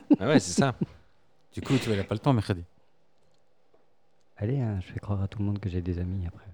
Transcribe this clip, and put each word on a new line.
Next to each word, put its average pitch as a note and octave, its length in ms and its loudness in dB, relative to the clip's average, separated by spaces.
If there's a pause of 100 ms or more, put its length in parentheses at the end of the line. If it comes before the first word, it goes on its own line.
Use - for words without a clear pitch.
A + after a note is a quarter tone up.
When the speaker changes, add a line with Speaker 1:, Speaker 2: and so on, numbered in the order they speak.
Speaker 1:
<laughs> - 140 4
Speaker 2:
Ah F#2+ 80 -2
ouais, D3+ 120 6
c'est - 200 -4
ça. C3+ 140 4 (800)
Speaker 1:
Du - 80 -10
coup, C#3 160 -2
tu - 80 0
vois, A2 100 2
il G2 40 0
a G2 60 0
pas G#2 100 -2
le G#2+ 40 -2
temps C#3+ 140 4
mercredi. G2 300 0 (1700)
Speaker 3:
Allez, A#2+ 220 0
hein, G#2+ 220 0
je - 100 -12
fais - 80 -6
croire G2+ 220 -4
à G2 60 -2
tout - 120 -8
le G2+ 60 -2
monde G2+ 140 -2
que G2+ 100 -4
j'ai F2 120 -2
des F2 180 -2
amis F2+ 280 -4
après, - 160 -12 (100)